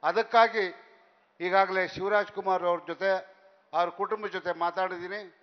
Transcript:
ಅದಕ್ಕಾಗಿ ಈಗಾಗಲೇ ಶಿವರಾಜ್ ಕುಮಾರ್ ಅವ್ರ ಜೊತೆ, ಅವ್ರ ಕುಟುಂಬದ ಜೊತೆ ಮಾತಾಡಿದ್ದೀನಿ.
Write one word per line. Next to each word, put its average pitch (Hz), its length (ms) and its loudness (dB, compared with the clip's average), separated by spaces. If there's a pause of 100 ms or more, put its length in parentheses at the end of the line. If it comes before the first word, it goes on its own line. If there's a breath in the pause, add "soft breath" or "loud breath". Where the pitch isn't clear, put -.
ಅದಕ್ಕಾಗಿ 220 640 4 (720)
ಈಗಾಗಲೇ 185 480 2
ಶಿವರಾಜ್ 202 440 -2
ಕುಮಾರ್ 190 300 -2
ಅವ್ರ 175 240 0
ಜೊತೆ, 180 240 -2 (640)
ಅವ್ರ 170 180 0
ಕುಟುಂಬದ 202 400 -4
ಜೊತೆ 180 220 -4
ಮಾತಾಡಿದ್ದೀನಿ. 180 920 -4